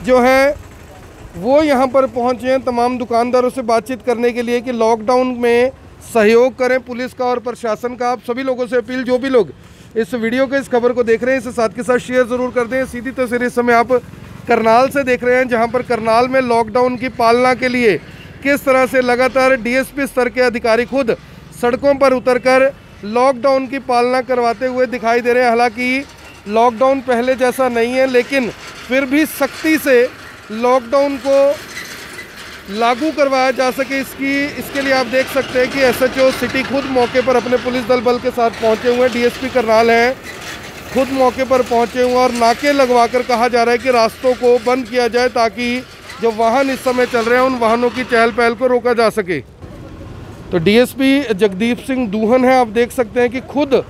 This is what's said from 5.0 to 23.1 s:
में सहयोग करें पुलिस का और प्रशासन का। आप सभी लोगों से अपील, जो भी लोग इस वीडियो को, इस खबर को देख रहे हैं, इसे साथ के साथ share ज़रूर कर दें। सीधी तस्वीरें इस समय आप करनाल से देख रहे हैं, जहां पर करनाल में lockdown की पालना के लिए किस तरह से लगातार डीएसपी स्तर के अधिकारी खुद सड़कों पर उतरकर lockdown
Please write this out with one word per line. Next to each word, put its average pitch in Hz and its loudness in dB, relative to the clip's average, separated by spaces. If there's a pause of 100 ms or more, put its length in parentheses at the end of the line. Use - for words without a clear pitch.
में 240 2 (420)
सहयोग 226 4
करें 254 0
पुलिस 247 -8
का 254 -6
और 247 0
प्रशासन 233 -6
का। 247 -4
आप 247 -4
सभी 247 -6
लोगों 254 -2
से 247 -2
अपील, 254 -4
जो 247 0
भी 262 -2
लोग 214 2 (460)
इस 226 -2
वीडियो 240 0
को, 262 -4
इस 262 -2
खबर 247 2
को 240 0
देख 226 2
रहे 262 0
हैं, 262 -2
इसे 240 -10
साथ 220 0
के 226 -8
साथ 247 0
share 254 0
ज़रूर 247 -2
कर 240 -2
दें। 262 -2
सीधी 240 -10
तस्वीरें 247 -2
इस - -4
समय 240 2
आप 233 2 (560)
करनाल 233 4
से 277 -2
देख 247 0
रहे 247 2
हैं, 254 2
जहां 233 0
पर 247 -2
करनाल 233 2
में 262 0
lockdown 240 0
की 240 -4
पालना 240 2
के 254 -2
लिए 240 2 (460)
किस 277 0
तरह 262 4
से 262 0
लगातार 262 2
डीएसपी 254 -2
स्तर 247 -2
के 254 -2
अधिकारी 233 2
खुद 240 -2 (460)
सड़कों 254 2
पर 269 2
उतरकर 254 2 (320)
lockdown 254 0